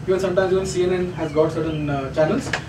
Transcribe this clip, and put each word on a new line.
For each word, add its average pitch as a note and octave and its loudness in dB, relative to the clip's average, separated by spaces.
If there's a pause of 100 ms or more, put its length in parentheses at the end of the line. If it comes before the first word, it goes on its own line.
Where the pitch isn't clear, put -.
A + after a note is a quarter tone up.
Even F#3 2
sometimes F#3 2
even F#3+ 2
C F3+ 0
N F3+ 2
N F3+ -2
has D#3 -4
got D#3+ 4
certain, D3+ -2
uh, C#3 -4
channels. D#3 0 (180)